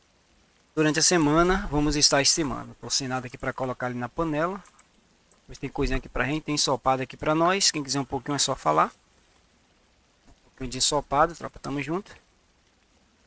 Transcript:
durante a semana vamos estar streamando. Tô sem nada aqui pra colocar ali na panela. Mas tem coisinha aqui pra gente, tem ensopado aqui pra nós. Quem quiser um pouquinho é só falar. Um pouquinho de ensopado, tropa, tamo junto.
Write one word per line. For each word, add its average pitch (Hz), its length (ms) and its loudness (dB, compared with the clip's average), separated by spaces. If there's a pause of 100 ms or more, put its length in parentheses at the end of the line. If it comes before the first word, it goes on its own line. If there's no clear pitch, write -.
(760)
durante 151 220 2
a 156 60 2
semana 175 680 4
vamos 147 260 2
estar 143 280 4
streamando. 120 580 -2
Tô 120 80 -10
sem - 180 -2
nada 127 200 -6
aqui - 100 -16
pra 127 160 -4
colocar 127 320 -6
ali 123 80 -4
na 123 160 -6
panela. 165 540 -2 (840)
Mas - 120 -16
tem 139 100 -8
coisinha 131 280 0
aqui - 120 -10
pra 123 160 -4
gente, 151 200 -4
tem 147 100 -4
ensopado 131 480 0
aqui 127 120 -10
pra 156 200 0
nós. 180 340 2
Quem 151 140 -2
quiser 131 160 -2
um 135 40 0
pouquinho 143 320 -6
é 135 40 0
só 131 160 0
falar. 160 320 2 (1400)
Um - 220 -20
pouquinho 127 220 -10
de 127 80 -6
ensopado, 151 560 2
tropa, - 240 -12
tamo 139 240 -6
junto. 165 320 -6 (1120)